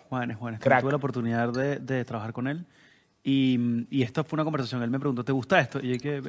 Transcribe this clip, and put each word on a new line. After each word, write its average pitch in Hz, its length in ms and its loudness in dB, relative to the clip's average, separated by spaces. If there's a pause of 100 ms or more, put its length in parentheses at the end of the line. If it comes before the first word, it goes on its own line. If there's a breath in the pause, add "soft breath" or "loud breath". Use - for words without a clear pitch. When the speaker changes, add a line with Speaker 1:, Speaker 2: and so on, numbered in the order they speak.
Speaker 1:
Juanes, 120 280 -4
Juanes. 113 240 -8
Speaker 2:
Crack. 131 200 6
Speaker 1:
Tuve 135 100 0
la 143 60 2
oportunidad 120 540 0
de, 135 260 -2
de 131 280 -4
trabajar 113 280 -8
con 123 140 -4
él. 160 180 -6 (580 soft breath)
Y, 123 680 2
y 135 140 2
esta 147 200 -2
fue 156 140 -4
una 156 80 0
conversación. 127 360 -2
Él 117 80 -2
me 135 100 0
preguntó, 131 260 -2
"¿Te 139 80 -2
gusta 135 260 4
esto?". 139 240 0
Y 123 100 -2
yo 123 60 -2
que, 147 180 -4 (120)